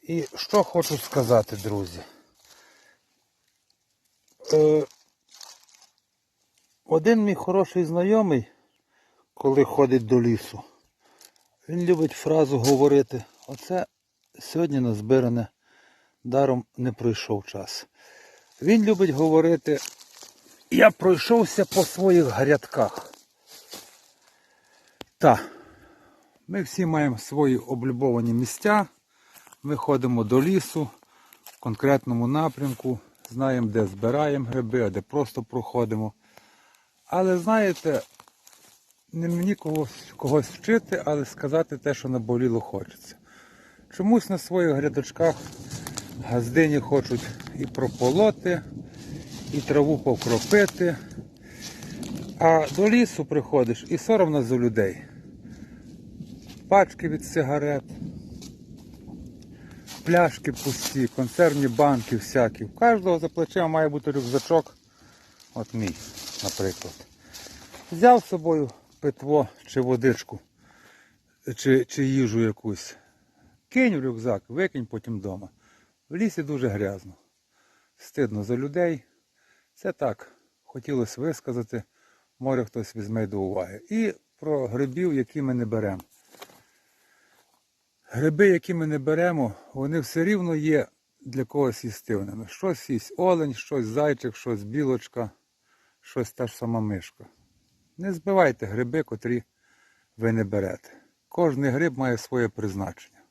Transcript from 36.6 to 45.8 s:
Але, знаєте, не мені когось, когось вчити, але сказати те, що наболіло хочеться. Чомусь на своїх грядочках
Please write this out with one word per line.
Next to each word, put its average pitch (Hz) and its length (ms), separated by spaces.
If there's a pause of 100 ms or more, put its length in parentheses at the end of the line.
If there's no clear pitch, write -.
Але, 185 320
знаєте, 180 640 (1120)
не 165 160
мені 175 260
когось, - 600
когось 139 300
вчити, - 600
але 147 180
сказати 147 540
те, 143 160
що - 140
наболіло 120 520
хочеться. - 560 (800)
Чомусь 214 340
на 190 80
своїх 175 340
грядочках 147 640 (880)